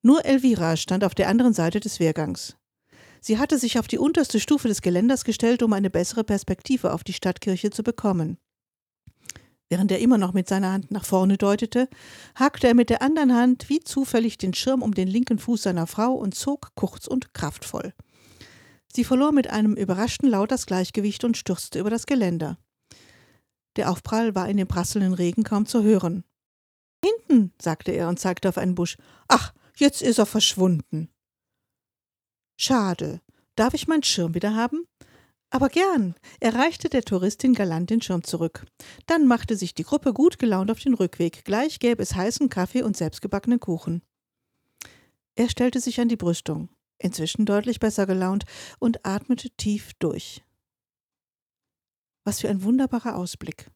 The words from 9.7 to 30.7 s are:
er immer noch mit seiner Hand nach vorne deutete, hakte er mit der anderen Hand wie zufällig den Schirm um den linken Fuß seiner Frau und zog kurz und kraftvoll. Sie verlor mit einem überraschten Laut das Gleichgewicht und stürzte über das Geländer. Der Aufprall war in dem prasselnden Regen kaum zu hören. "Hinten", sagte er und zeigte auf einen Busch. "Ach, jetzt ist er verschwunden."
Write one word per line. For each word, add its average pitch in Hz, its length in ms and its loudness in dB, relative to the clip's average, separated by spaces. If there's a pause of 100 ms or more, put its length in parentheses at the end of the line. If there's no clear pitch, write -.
er 190 80 0
immer 233 180 4
noch 185 140 0
mit 185 160 -2
seiner 190 240 0
Hand 196 180 -4
nach 202 140 -6
vorne 190 320 2
deutete, 214 520 0 (460)
hakte 262 320 0
er 240 80 6
mit 240 160 6
der 226 100 2
anderen 285 320 2
Hand 247 360 2
wie 294 100 0
zufällig 240 600 -2
den 185 160 -2
Schirm 262 280 0
um 214 100 0
den 185 140 0
linken 220 320 0
Fuß 233 240 -2
seiner 175 240 0
Frau 240 280 0
und 196 200 -4
zog - 400 -6
kurz - 320 -6
und - 260 -6
kraftvoll. - 640 -8 (960)
Sie 240 120 0
verlor 262 260 2
mit 285 200 2
einem 214 240 2
überraschten 196 540 0
Laut 202 220 2
das 254 160 -2
Gleichgewicht 196 560 -2
und 233 140 0
stürzte - 420 -6
über 202 120 -2
das 226 160 -4
Geländer. 175 520 0 (1160)
Der - 120 -2
Aufprall 220 460 -2
war 180 140 0
in 202 80 0
dem 190 100 0
prasselnden 185 480 0
Regen 180 300 0
kaum 208 200 0
zu 220 200 0
hören. 185 400 2 (800)
"Hinten", 302 480 2 (100)
sagte 165 300 -4
er 175 160 -2
und 175 100 -2
zeigte 185 300 -2
auf 180 100 -2
einen 180 160 0
Busch. 175 220 -4 (320)
"Ach, - 260 2 (200)
jetzt - 280 2
ist 233 160 2
er 214 80 6
verschwunden." 170 840 0 (1500)